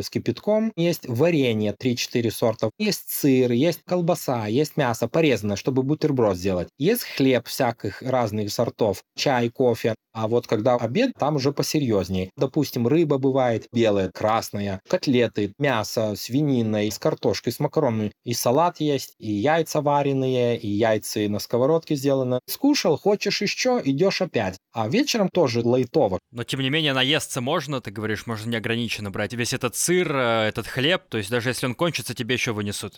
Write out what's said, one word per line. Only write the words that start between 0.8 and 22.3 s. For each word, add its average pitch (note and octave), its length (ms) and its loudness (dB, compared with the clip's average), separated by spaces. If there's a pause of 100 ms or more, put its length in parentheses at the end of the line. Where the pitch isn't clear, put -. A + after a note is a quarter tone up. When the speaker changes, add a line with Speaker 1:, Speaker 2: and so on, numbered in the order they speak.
Speaker 1:
варенье A#2+ 680 2
три-четыре A#2+ 560 -2
сорта. A2 480 -2
Есть G#3 320 -4
сыр, B2+ 420 4
есть D3 360 2
колбаса, E3 580 0
есть B2 320 0
мясо A#2+ 300 0
порезанное, A2 480 2
чтобы C3 260 -2
бутерброд C3 560 2
сделать. F2+ 300 -2 (100)
Есть G3 280 0
хлеб C3 420 2
всяких A#2 560 -4
разных A2 480 -2
сортов, A2+ 500 0 (140)
чай, B2 340 0
кофе. A#2 460 0 (180)
А A2+ 140 -2
вот A#2+ 180 2
когда A#2+ 300 2
обед, B2 420 0
там D3+ 200 0
уже C3+ 160 0
посерьезнее. F#2+ 840 0
Допустим, C#3 500 -2
рыба C#3+ 320 2
бывает C3 540 0
белая, G2+ 420 2
красная, G#2 760 -2
котлеты, A2+ 680 0
мясо, A2 600 0
свинина, A#2 680 0
и G#2+ 60 -2
с - 80 -8
картошкой, - 540 -2
с - 60 -10
макаронами. A#2+ 520 0 (140)
И A#2+ 80 -4
салат D#3 480 2
есть, D3 380 -2
и G#2+ 120 -6
яйца D3+ 500 0
вареные, C3+ 800 2
и A2 80 -8
яйца G#2+ 640 2
на G#2 100 -2
сковородке D3+ 560 0
сделаны. C3 500 0